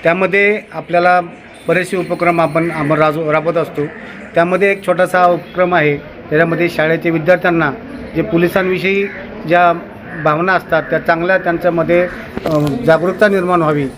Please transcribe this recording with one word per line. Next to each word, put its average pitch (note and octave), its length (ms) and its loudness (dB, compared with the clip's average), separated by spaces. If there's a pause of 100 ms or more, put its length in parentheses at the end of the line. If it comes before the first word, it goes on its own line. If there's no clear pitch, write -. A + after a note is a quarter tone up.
त्यामध्ये F#3+ 580 2 (120)
आपल्याला F3 480 2 (460)
बरेचसे F3+ 300 0
उपक्रम E3+ 440 0
आपण, E3 300 0
आपण D#3 260 -2
राज-, D#3 320 0
राबवत D#3 280 0
असतो. D3 280 -4 (500)
त्यामध्ये F#3 360 2
एक G3 140 -4
छोटासा F3+ 400 2
उपक्रम F3 500 0
आहे, D3 220 2
त्याच्यामध्ये E3 720 0
शाळेच्या D#3+ 420 0
विद्यार्थ्यांना E3 600 2 (440)
जे D#3+ 60 -2
पोलिसांविषयी F#3 840 0 (420)
ज्या F3 260 4 (500)
भावना D#3+ 300 2
असतात E3 300 0
त्या D#3+ 160 -2
चांगल्या E3+ 380 0
त्यांच्यामध्ये, E3+ 680 0 (380)
अ, D3+ 140 0 (260)
जागरूकता F3 420 2
निर्माण F3+ 320 2
व्हावी D3+ 280 0 (100)